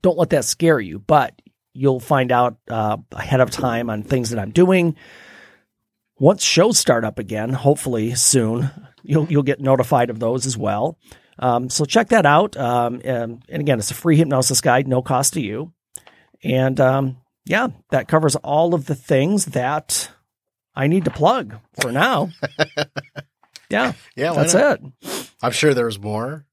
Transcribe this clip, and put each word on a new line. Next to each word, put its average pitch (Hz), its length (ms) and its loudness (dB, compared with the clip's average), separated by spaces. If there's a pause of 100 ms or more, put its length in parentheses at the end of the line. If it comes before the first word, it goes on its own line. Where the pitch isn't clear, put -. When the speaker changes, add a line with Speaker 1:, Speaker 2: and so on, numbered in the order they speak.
Speaker 1:
Don't 175 160 2
let 160 100 2
that 135 160 0
scare 160 340 2
you, 95 200 -8
but 143 420 0 (320)
you'll 131 260 0
find 131 320 0
out, 120 260 2 (120)
uh, 110 280 -2 (140)
ahead - 300 0
of 123 80 4
time 117 400 -4
on 104 140 -6
things 123 260 -2
that 117 80 -6
I'm 98 140 -6
doing. 180 440 4 (1200)
Once 160 240 4
shows 196 340 2
start 117 260 2
up 107 140 -6
again, 110 360 -6
hopefully 127 600 0
soon, 123 560 0 (320)
you'll, 151 300 0
you'll 147 100 4
get 135 180 -2
notified 127 520 2
of 110 80 -10
those 120 260 -2
as 127 100 -4
well. 104 440 -4 (400)
Um, 127 320 -2
so 151 140 -2
check 220 240 0
that 190 180 4
out. 156 280 4
Um, 120 480 -2
and, 117 460 -6
and 156 120 -8
again, 139 180 2
it's 107 100 -6
a - 60 -10
free 165 200 2
hypnosis 135 460 2
guide, 131 260 2
no 127 140 0
cost 131 320 -2
to 160 80 -4
you. 113 320 -8 (720)
And, 131 360 0
um, 135 380 2 (280)
yeah, 240 240 -2 (200)
that 135 180 -2
covers 156 280 2
all 165 400 0
of 143 100 -4
the 156 80 -4
things 160 540 0
that 135 640 -4 (640)
I 139 100 -2
need 165 200 2
to 151 60 0
plug 151 440 0 (260)
for 123 100 -2
now. 180 380 0 (300)
Speaker 2:
<laughs> 156 100 0 (1000)
Speaker 1:
Yeah, - 220 -2 (220)
Speaker 2:
Yeah, 151 160 -4
why 156 60 -2
Speaker 1:
that's 165 180 2
Speaker 2:
not? 269 260 2
Speaker 1:
it. - 500 -14 (120)
Speaker 2:
I'm 120 80 0
sure 143 240 2
there's 113 240 -4
more. 117 540 -8